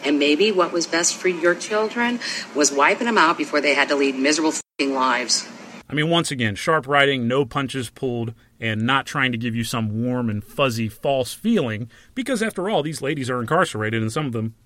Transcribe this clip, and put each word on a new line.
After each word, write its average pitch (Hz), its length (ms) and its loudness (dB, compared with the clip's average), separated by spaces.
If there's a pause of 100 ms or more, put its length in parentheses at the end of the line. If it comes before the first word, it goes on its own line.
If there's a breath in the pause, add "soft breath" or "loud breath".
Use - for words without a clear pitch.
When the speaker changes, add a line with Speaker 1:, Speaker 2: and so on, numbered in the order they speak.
Speaker 1:
And 143 160 2
maybe 151 320 4
what 180 200 2
was 170 140 -2
best 170 300 0
for - 140 0
your 175 260 2
children 220 640 -2 (340 loud breath)
was 147 180 2
wiping 160 360 2
them 226 100 2
out 165 220 4
before 147 200 0
they 143 140 2
had 135 160 2
to 147 60 2
lead 139 200 2
miserable 156 360 2
f***ing 139 420 -4
lives. 123 540 0 (420)
Speaker 2:
I 135 60 -6
mean, 151 140 0
once 170 200 2
again, 120 240 0
sharp 156 320 0
writing, 139 420 4
no 135 160 2
punches 131 460 -4
pulled, 120 460 -4 (240 soft breath)
and 110 240 -2
not 131 240 0
trying 131 240 -2
to 117 60 -4
give 113 180 -4
you 117 80 -2
some 113 400 -2
warm 123 260 -2
and 104 140 -4
fuzzy 117 460 -2
false 135 440 -2
feeling, 123 560 0 (240 soft breath)
because 247 300 -2
after 202 260 -4
all, 180 140 2
these 156 180 -6
ladies 135 300 -4
are 123 80 -2
incarcerated, 113 600 0
and 110 100 -2
some 151 160 -2
of 123 40 -4
them 113 220 -4 (120)